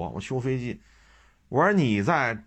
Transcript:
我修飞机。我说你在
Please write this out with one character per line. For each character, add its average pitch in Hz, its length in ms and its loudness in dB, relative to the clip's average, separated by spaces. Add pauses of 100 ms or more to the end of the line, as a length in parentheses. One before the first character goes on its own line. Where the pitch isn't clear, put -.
(140)
我 95 60 -8
修 131 200 -6
飞 131 180 -2
机。 120 240 -8 (680)
我 139 140 2
说 196 100 4
你 120 300 2
在 127 320 0 (120)